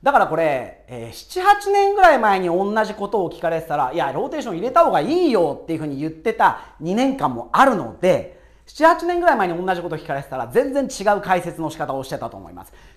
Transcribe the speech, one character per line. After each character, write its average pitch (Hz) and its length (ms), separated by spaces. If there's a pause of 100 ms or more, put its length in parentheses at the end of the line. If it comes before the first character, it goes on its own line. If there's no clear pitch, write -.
だ 269 80
か 277 80
ら 196 80
こ 156 80
れ、 139 540
え 117 220
ー、 - 40
七、 - 260
八 403 300
年 403 240
ぐ 415 60
ら 349 120
い 175 60
前 196 220
に 180 80
同 190 260 (100)
じ 202 100
こ 202 120
と 196 180
を 160 60
聞 - 100
か 170 80
れ 165 140
て 160 60
た 147 80
ら、 135 180
「い - 20
や、 147 160
ロ 175 140
ー - 20
テ 302 100
ー 277 40
シ 233 60
ョ - 20
ン 175 60
入 165 40
れ 247 120
た 339 120
方 262 60
が 175 100
い 320 280
い - 20
よ」 170 320
っ - 40
て 165 60
い 160 40
う - 20
ふ 151 40
う 156 40
に 139 120
言 151 100
っ 160 40
て 220 220
た 196 460
二 175 160
年 254 200
間 143 160
も 117 200
あ 202 120
る 254 120
の 117 240
で、 165 420 (240)
七、 - 200
八 339 200
年 349 140
ぐ 339 60
ら 320 80
い - 20
前 202 100
に 175 200
同 185 80
じ 175 60
こ 170 80
と 156 80
聞 151 80
か 151 100
れ 139 100
て - 40
た 131 80
ら、 120 120
全 269 260
然 277 100
違 208 320
う 190 40
解 180 220
説 165 180
の 151 100
仕 - 80
方 147 160
を 135 80
し 131 60
て - 100
た 117 100
と 113 80
思 92 140
い - 40
ま 87 100
す。 - 80 (240)